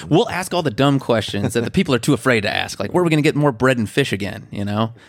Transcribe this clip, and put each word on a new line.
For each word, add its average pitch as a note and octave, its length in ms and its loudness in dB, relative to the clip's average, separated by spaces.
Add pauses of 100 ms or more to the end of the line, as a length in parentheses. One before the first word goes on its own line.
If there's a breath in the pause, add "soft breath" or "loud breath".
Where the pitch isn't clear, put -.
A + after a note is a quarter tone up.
We'll A3+ 200 4
ask F3+ 240 -6
all F3 100 0
the C#3+ 80 -2
dumb C3+ 280 2
questions A2 540 -2
that A#2 100 0
the A#2 80 -6
people F3+ 220 2
are A#2+ 60 2
too C#3+ 140 0
afraid B2 280 2
to G2 120 -2
ask. F#2+ 260 -4
Like, G2+ 140 -6
"Where F3+ 80 2
are - 20 2
we E3+ 80 0
gonna D3+ 100 4
get C#3+ 140 2
more D3 160 2
bread B2+ 260 2
and A2 120 0
fish C#3 220 0
again?" G2 400 -6
You G2+ 140 -6
know? G#2+ 280 -2 (140 loud breath)